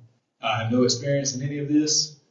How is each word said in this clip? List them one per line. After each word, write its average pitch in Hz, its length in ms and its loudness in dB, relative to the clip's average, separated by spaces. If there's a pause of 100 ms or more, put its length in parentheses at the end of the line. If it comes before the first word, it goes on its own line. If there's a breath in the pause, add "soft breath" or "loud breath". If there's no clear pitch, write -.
(420)
I 110 220 0
have 113 80 -2
no 127 120 4
experience 139 520 0
in 131 80 -6
any 147 160 -4
of 143 120 -4
this. 151 440 0 (160)